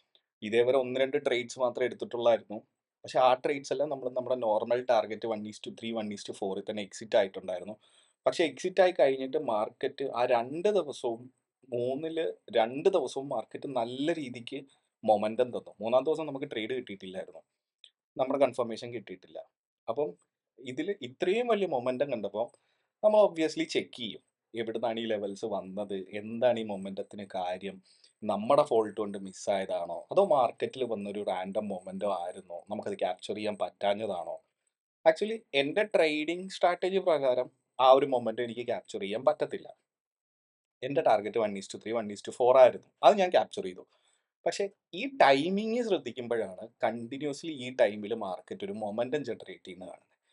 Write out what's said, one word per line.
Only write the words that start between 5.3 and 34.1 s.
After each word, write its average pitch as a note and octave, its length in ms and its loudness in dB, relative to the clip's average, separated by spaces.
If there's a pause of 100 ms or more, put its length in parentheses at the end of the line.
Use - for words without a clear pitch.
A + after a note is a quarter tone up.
is G#2+ 220 -12
to A#2+ 60 -10
three, A2+ 200 -8
one A2 180 -4
is G2+ 200 -10
to A#2 40 -8
four-ൽ G2 360 -4
തന്നെ G#2+ 140 -4
എക്സിറ്റ് A2 340 -2
ആയിട്ടുണ്ടായിരുന്നു. F#2 580 -2 (500)
പക്ഷെ D3+ 180 2
എക്സിറ്റ് F3+ 380 0
ആയി F3+ 180 6
കഴിഞ്ഞിട്ട് C3 380 2
മാർക്കറ്റ് A#2+ 680 -2 (100)
ആ A#2+ 100 2
രണ്ട് B2+ 420 0
ദിവസവും, C3 680 -2 (360)
മൂന്നില് D#3 640 -2 (240)
രണ്ട് C3 320 4
ദിവസവും C#3+ 400 -2
മാർക്കറ്റ് C3+ 380 -8
നല്ല C3 460 -2
രീതിക്ക് C3 460 -8 (440)
മൊമെന്റം A2 440 2
തന്നു. G#2+ 340 -10
മൂന്നാം B2 220 2
ദിവസം D#3 220 -2
നമുക്ക് C#3 260 -8
ട്രേഡ് A2 220 -4
കിട്ടിയിട്ടില്ലായിരുന്നു, F#2 680 -10 (760)
നമ്മുടെ C3+ 220 0
കൺഫർമേഷൻ A#2+ 540 0
കിട്ടിയിട്ടില്ല. E2+ 460 -12 (500)
അപ്പം C#3+ 200 -2 (500)
ഇതിൽ D3+ 420 -6
ഇത്രയും F3+ 460 0
വലിയ G3+ 200 2
മൊമെന്റം C3 440 0
കണ്ടപ്പോൾ A2 360 -2 (560)
നമ്മൾ G#3+ 160 8
obviously E3 460 4
ചെക്ക് - 300 -2
ചെയ്യും G#2 280 -10 (320)
എവിടുന്നാണ് A2+ 440 -2
ഈ A#2 60 -4
ലെവൽസ് G2+ 400 -4
വന്നത്, G2 500 -6
എന്താണ് A2+ 640 0
ഈ A2+ 40 -4
മൊമെന്റത്തിന് G2 600 -8 (100)
കാര്യം, F#2 420 -6 (460)
നമ്മുടെ A2 400 2
ഫോൾട്ട് A2 380 0
കൊണ്ട് G2+ 160 -6
മിസ്സായതാണോ F#2 920 -4
അതോ G3 140 4
മാർക്കറ്റിൽ B2+ 580 0
വന്നൊരു G#2 400 -6
റാൻഡം G2 440 -4
മൊമെന്റം F#2+ 440 -6 (120)
ആയിരുന്നോ, F2+ 340 -10 (120)
നമുക്കത് G#2+ 240 -6
ക്യാപ്ചർ F#2+ 420 -4
ചെയ്യാൻ G#2+ 260 -4
പറ്റാഞ്ഞതാണോ. F#2+ 760 -2 (720)